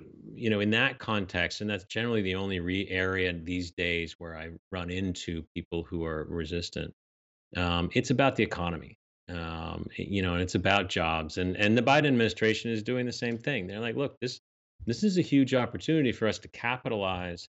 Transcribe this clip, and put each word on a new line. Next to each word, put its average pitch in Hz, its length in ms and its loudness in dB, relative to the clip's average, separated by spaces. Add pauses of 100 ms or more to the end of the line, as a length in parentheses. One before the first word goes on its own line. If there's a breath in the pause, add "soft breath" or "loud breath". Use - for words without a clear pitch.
(340)
you 113 160 -2
know, 104 100 4
in 104 120 2
that 127 280 2
context, 92 640 -2
and 104 80 -4
that's 98 160 -4
generally 113 380 0
the 92 120 0
only 98 240 -2
re-, 92 300 0
area 92 440 0
these 87 380 -4
days 85 460 -2
where 82 200 -10
I 82 120 -10 (220)
run 87 180 -4
into 90 540 -4 (120)
people 85 280 -4
who 82 200 -4
are 78 260 -4
resistant, 82 640 -6 (640)
um, 87 360 2
it's 123 180 2
about 131 240 4
the 113 80 4
economy, 87 520 -4 (320)
um, 82 680 -6
you 98 260 -2
know, 90 120 2
and 87 100 2
it's 90 100 -4
about 95 340 4
jobs. 80 520 0
And, 90 160 0
and 104 200 4
the 123 60 4
Biden 139 240 6
administration 113 640 2
is 110 140 -2
doing 123 240 -2
the 120 40 -6
same 117 280 -4
thing. 120 260 -2
They're 98 140 -6
like, 117 160 -4
"Look, 135 260 -4
this, 123 180 -6 (460)
this 117 180 0
is 190 140 4
a 165 60 6
huge 135 320 4
opportunity 127 560 2
for 107 160 0
us 104 120 0
to - 100 -16
capitalize 95 1000 -4 (120)